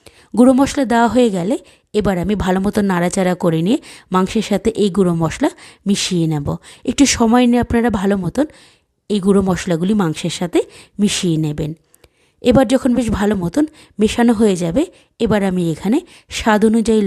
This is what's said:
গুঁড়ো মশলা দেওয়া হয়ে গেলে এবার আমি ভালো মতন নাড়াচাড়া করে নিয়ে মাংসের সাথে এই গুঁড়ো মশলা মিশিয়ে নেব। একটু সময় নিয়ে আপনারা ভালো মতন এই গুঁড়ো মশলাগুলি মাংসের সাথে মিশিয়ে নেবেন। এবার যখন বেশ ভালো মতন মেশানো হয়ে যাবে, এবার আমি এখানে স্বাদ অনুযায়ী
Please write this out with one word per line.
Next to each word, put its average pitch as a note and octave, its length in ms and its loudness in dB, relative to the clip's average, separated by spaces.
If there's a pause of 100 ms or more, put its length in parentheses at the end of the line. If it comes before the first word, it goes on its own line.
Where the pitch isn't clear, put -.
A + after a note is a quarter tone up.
(340)
গুঁড়ো B3 200 6
মশলা C4+ 380 0
দেওয়া A#3 160 2
হয়ে A#3+ 220 2
গেলে F#3 260 -4 (380)
এবার G3+ 240 0
আমি F3 160 -2 (100)
ভালো G3 160 0
মতন G3+ 300 -2
নাড়াচাড়া F3+ 440 0
করে E3 280 0
নিয়ে A3+ 160 0 (320)
মাংসের F#3 400 0
সাথে G3 180 -2 (140)
এই G#3 80 2
গুঁড়ো F3+ 240 0
মশলা E3 360 -2 (360)
মিশিয়ে F#3 400 -2
নেব। D3+ 200 -2 (380)
একটু C4+ 200 2 (120)
সময় A#3+ 300 4
নিয়ে A#3+ 180 2
আপনারা A#3 260 0
ভালো G3+ 280 0
মতন F#3 280 -2 (640)
এই G#3 100 0
গুঁড়ো G3 220 2
মশলাগুলি F3+ 520 -2
মাংসের E3 440 -2
সাথে F#3 220 -2 (380)
মিশিয়ে F#3 480 0
নেবেন। D3+ 260 -6 (680)
এবার A3 260 4
যখন B3+ 260 0
বেশ A#3+ 140 -2 (100)
ভালো G#3 180 0
মতন F3+ 280 -2 (340)
মেশানো A#3 420 2
হয়ে G#3 220 2
যাবে, F3 200 0 (380)
এবার G#3 200 0 (100)
আমি F#3 120 -2 (100)
এখানে G#3 260 -2 (400)
স্বাদ G#3+ 260 2
অনুযায়ী A3 420 2